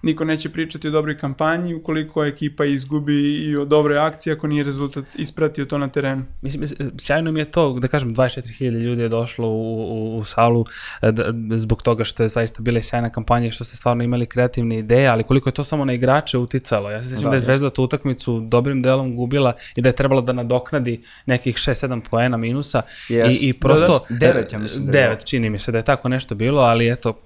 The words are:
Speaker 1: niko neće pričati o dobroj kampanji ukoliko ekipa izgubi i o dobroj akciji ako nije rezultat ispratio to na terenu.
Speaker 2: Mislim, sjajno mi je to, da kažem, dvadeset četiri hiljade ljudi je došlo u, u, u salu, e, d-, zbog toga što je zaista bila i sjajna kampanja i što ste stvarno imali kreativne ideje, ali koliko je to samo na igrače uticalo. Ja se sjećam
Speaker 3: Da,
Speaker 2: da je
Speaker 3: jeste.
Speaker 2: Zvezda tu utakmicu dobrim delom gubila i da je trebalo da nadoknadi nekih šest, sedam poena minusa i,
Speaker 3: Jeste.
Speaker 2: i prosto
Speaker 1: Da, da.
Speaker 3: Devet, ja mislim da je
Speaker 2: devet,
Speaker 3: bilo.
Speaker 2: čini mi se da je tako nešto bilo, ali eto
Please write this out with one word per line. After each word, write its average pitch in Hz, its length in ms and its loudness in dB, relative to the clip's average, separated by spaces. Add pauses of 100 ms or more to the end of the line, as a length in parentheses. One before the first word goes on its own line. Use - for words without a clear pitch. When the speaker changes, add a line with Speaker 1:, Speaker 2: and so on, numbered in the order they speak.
Speaker 1:
niko 160 240 0
neće 156 240 -4
pričati 156 380 -8
o 151 40 -4
dobroj 151 260 0
kampanji 160 560 -2
ukoliko 156 520 -4
ekipa 147 400 -2
izgubi 143 480 -2 (220)
i 151 200 -2
o 143 100 -2
dobroj 147 340 4
akciji 156 340 -2
ako 156 140 -4
nije 147 160 0
rezultat 139 420 -4 (100)
ispratio 151 500 -2
to 143 120 -4
na 139 120 -2
terenu. 135 340 -2 (180)
Speaker 2:
Mislim, 143 220 -6 (340)
sjajno 160 340 0
mi 156 80 -2
je 151 80 -2
to, 151 260 2
da 123 140 -2
kažem, 127 260 0
dvadeset 123 220 0
četiri 120 180 -12
hiljade 120 260 -2
ljudi 120 220 -2
je 117 80 0
došlo 117 380 -2
u, 110 340 -2
u, 110 360 -4
u 110 60 -4
salu, 117 420 2 (360)
e, 110 100 4
d-, 110 120 0 (260)
zbog 110 320 0
toga 117 220 2
što - 200 -2
je 110 60 2
zaista 113 320 -4
bila 117 180 2
i 110 40 -4
sjajna 117 260 -2
kampanja 120 380 0
i 113 40 -2
što 120 120 -10
ste - 120 -14
stvarno 120 280 0
imali 120 220 0
kreativne 120 520 0
ideje, 117 300 4
ali 113 160 4
koliko 135 260 2
je 123 40 -4
to 147 100 -4
samo 143 220 -2
na 131 80 0
igrače 127 440 2
uticalo. 117 540 -2
Ja 110 120 -8
se 127 60 -12
sjećam 131 140 -6
Speaker 3:
Da, 139 60 0
Speaker 2:
da 139 60 2
je - 20 4
Speaker 3:
jeste. 123 100 2
Speaker 2:
Zvezda 139 220 2
tu 131 140 -2
utakmicu 123 580 -2
dobrim 123 400 2
delom 131 340 2
gubila 123 380 0 (220)
i 120 60 -2
da 127 80 6
je 123 60 2
trebalo 135 260 4
da 123 120 0
nadoknadi 123 680 -2 (240)
nekih 123 320 0
šest, - 220 0
sedam 127 220 -4
poena 120 360 0
minusa 120 440 -2 (280)
i, 117 40 0
Speaker 3:
Jeste. 117 340 4
Speaker 2:
i 127 60 2
prosto 156 480 6
Speaker 1:
Da, 117 160 -6
da. 127 100 6
Speaker 3:
Devet, 127 260 2
ja 107 60 -6
mislim 110 260 -6
da 139 40 -2
je 131 40 2
Speaker 2:
devet, 120 240 4
Speaker 3:
bilo. - 80 -12
Speaker 2:
čini 117 240 0
mi 104 100 -4
se - 120 -4
da 113 60 0
je 113 80 0
tako - 240 0
nešto 127 260 -4
bilo, 127 260 2
ali 117 280 4
eto 120 240 -2 (120)